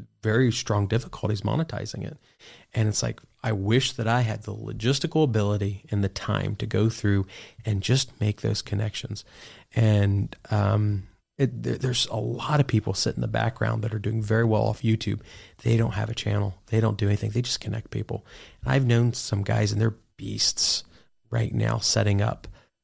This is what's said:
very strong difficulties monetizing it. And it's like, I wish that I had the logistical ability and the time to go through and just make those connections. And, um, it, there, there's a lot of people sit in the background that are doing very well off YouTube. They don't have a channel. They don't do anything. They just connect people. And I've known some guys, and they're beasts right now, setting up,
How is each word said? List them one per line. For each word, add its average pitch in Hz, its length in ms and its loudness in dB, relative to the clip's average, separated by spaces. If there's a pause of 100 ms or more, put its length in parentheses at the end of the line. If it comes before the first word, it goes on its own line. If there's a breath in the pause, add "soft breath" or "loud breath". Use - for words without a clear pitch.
(220)
very 113 300 4
strong 104 340 0
difficulties 107 560 -2
monetizing 107 600 -4
it. - 140 -10 (580 loud breath)
And 110 120 2
it's 107 140 -2
like, 117 200 -6 (220)
I 113 100 0
wish 104 400 2
that 110 140 -2
I 120 140 2
had 107 220 -2
the 104 100 -8
logistical 110 720 0
ability 104 680 0
and 101 140 0
the 98 60 0
time 101 480 -2
to 110 100 -4
go 107 220 2
through 101 360 2 (400 loud breath)
and 101 160 0
just 127 300 0 (100)
make 104 200 0
those 107 200 0
connections. - 640 -6 (500 loud breath)
And, 104 600 4 (160)
um, 104 560 2 (300)
it, 123 260 -2
there, 120 140 -2
there's 127 300 0
a - 80 -6
lot 120 460 0
of 135 60 4
people 104 260 2
sit - 220 -2
in 123 60 -4
the 113 60 -2
background 110 560 0
that 110 100 -4
are 110 60 -4
doing 110 220 -2
very 110 240 2
well 110 180 4
off 110 200 -2
YouTube. 110 360 0 (440 loud breath)
They 117 120 4
don't 113 200 2
have 107 140 -2
a 113 60 -6
channel. 104 400 -2 (120)
They 113 120 2
don't 110 180 2
do 101 100 0
anything. 104 240 0
They 120 100 0
just - 180 -4
connect 110 320 -8
people. - 340 -6 (380 loud breath)
And 127 80 -2
I've 135 140 2
known 120 280 4
some - 300 -2
guys, 107 300 2
and 104 80 0
they're 110 160 0 (180)
beasts - 680 -2 (440 soft breath)
right 117 240 0
now, 110 260 0
setting 104 420 2
up, - 260 -2 (360 soft breath)